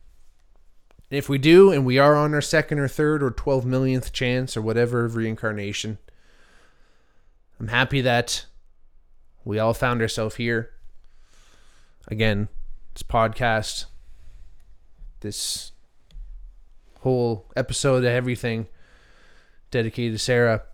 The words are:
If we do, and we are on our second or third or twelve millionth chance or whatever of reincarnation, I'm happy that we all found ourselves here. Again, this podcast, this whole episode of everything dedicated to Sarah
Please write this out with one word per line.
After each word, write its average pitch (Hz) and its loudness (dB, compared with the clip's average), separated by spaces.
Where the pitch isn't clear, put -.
If 139 -4
we 139 0
do, 175 10
and 139 2
we 127 4
are 147 8
on 151 2
our 147 0
second 151 0
or 139 0
third 151 0
or 131 0
twelve 131 -2
millionth 131 0
chance 127 -2
or 110 -4
whatever 120 0
of 117 -4
reincarnation, 107 -4
I'm 110 -8
happy 127 2
that 120 0
we 104 -4
all 113 2
found 120 0
ourselves 110 -2
here. 117 -2
Again, 107 0
this - -12
podcast, 113 -2
this - -8
whole 120 0
episode 127 0
of 123 2
everything 120 -4
dedicated 117 -2
to 107 -6
Sarah 120 2